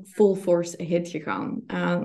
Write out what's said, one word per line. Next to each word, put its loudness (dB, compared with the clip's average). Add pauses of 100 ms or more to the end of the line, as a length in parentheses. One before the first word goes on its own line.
full 4
force 0
ahead -2
gegaan. -6
Eh, -2